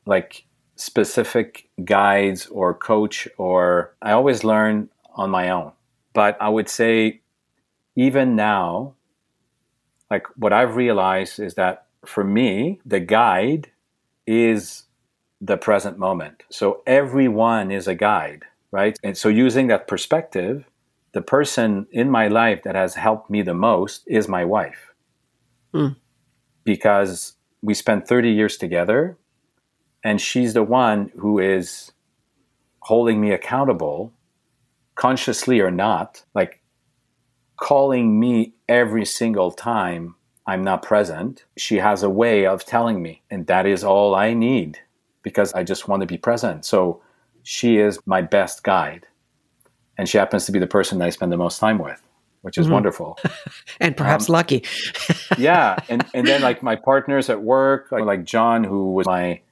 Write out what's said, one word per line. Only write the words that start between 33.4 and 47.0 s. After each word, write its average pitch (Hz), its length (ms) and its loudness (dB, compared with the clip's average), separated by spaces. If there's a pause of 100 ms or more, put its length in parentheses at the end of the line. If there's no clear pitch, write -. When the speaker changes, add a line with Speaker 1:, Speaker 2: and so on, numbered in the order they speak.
Speaker 1:
consciously 127 640 0
or 92 100 4
not, 95 540 -2 (100)
like, - 280 -4 (920)
calling 127 640 2
me 113 340 0 (160)
every 113 360 2
single 101 460 0
time 87 640 -6 (320)
I'm 95 160 -4
not 95 200 -2
present. 104 600 -2 (120)
She - 200 -2
has 98 260 0
a 101 80 0
way 107 360 2
of 95 180 0
telling 117 380 -2
me, 82 280 -12
and 90 160 -10
that 95 200 2
is 98 180 0
all 101 300 4
I 104 180 2
need, 117 460 -2 (440)
because 101 300 0
I 92 120 -4
just - 220 -6
want 98 140 -2
to 95 60 -4
be 87 120 -8
present. 113 460 -2
So 92 380 0 (400)